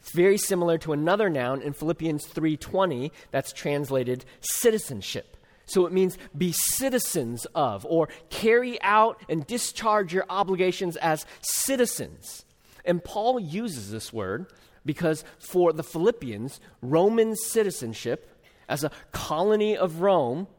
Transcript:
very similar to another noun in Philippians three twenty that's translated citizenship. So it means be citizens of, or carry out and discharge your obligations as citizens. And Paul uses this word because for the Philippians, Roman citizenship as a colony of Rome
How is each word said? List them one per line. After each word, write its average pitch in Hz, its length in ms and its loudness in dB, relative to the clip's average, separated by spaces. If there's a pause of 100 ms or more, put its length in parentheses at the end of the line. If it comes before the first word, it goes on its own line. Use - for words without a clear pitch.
(120)
very 190 240 6
similar 170 420 0
to 160 140 -4
another 180 380 2
noun 131 320 -2
in 143 100 -6
Philippians 156 540 -4
three 156 300 -2
twenty 160 560 -2 (180)
that's 135 220 -4
translated 131 720 -2 (160)
citizenship. - 960 -2 (300)
So 180 200 2
it 180 60 -4
means 185 260 2 (180)
be 170 160 0
citizens 160 1000 -2
of, 113 320 -2
or 160 220 2 (200)
carry 240 540 2
out 220 460 4
and 156 180 -2
discharge 214 680 0
your 185 160 0
obligations 185 680 0
as 156 300 0 (160)
citizens. - 1000 -2 (440)
And 175 160 0
Paul 240 340 0
uses 160 540 -6
this 110 200 -10
word 110 340 -4 (380)
because 156 380 -2 (160)
for 175 340 4
the 156 120 -4
Philippians, 143 760 -2 (240)
Roman 208 540 4
citizenship 143 1080 -4 (260)
as 139 140 -2
a 147 80 -2 (220)
colony 208 640 2
of 165 240 -2
Rome 175 480 2 (100)